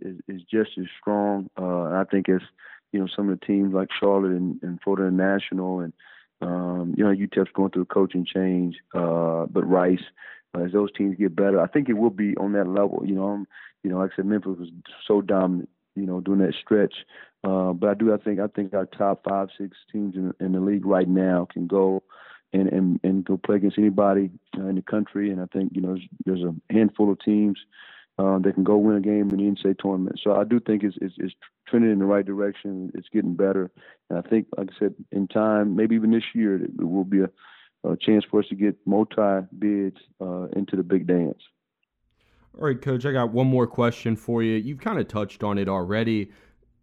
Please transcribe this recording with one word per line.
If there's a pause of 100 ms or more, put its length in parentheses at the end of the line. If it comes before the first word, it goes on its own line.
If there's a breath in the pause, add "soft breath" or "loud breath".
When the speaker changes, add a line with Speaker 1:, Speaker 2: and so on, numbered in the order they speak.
Speaker 1:
is,
is
just
as (140)
strong.
Uh,
and
I
think
it's, (460 loud breath)
you
know,
some
of
the
teams
like
Charlotte
and,
and
Florida
International
and, (480 soft breath)
um,
you
know,
U
tep's
going
through
a
coaching
change, (160)
uh,
but
Rice, (520 loud breath)
uh,
as
those
teams
get
better,
I
think
it
will
be
on
that
level.
You
know,
um, (340 loud breath)
you
know,
like
I
said,
Memphis
was (380)
so
dominant, (280)
you
know,
during
that
stretch. (500 loud breath)
Uh,
but
I
do,
I
think,
I
think
our
top
five,
six (160)
teams
in,
in
the
league
right
now
can
go (500 loud breath)
and,
and,
and
go
play
against
anybody, (280)
uh,
in
the
country.
And
I
think,
you
know,
there's,
there's
a
handful
of
teams, (600 loud breath)
uh,
that
can
go
win
a
game
in
the
N
C
A
A
tournament.
So
I
do
think
it's,
it's,
it's (340)
trending
in
the
right
direction.
It's
getting
better. (380 loud breath)
And
I
think,
like
I
said, (180)
in
time,
maybe
even
this (100)
year,
it
will
be
a, (600 soft breath)
a
chance
for
us
to
get
multi (140)
bids, (240)
uh, (100)
into
the
big
dance. (1120)
Speaker 2:
All
right,
Coach,
I
got
one
more
question
for
you.
You've
kinda
touched
on
it
already. (520 soft breath)